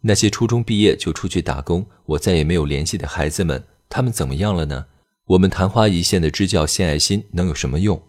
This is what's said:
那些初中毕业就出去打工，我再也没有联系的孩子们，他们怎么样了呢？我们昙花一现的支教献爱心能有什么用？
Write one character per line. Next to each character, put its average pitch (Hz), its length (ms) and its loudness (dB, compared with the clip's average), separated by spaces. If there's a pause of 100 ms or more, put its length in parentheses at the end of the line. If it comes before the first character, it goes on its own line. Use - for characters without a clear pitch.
那 107 80 4
些 104 160 4
初 117 160 -2
中 117 160 0
毕 110 180 0
业 104 180 4
就 - 160 -4
出 - 140 -6
去 87 140 -2
打 69 200 -4
工， 85 240 -2 (200)
我 76 140 -2
再 95 160 2
也 78 80 4
没 80 120 2
有 78 100 2
联 71 200 -2
系 101 120 -4
的 78 100 -6
孩 78 220 -2
子 92 140 -4
们， 71 200 -2 (240)
他 - 140 -4
们 123 100 0
怎 73 160 -4
么 65 80 -4
样 101 180 0
了 82 120 0
呢？ 67 220 -8 (400)
我 92 100 4
们 92 120 6
昙 95 200 0
花 110 180 4
一 87 140 2
现 90 200 0
的 78 80 2
支 98 160 0
教 85 220 0
献 92 200 -2
爱 76 120 0
心 101 320 -2
能 87 160 0
有 78 80 -2
什 69 140 -4
么 71 100 -2
用？ 95 300 0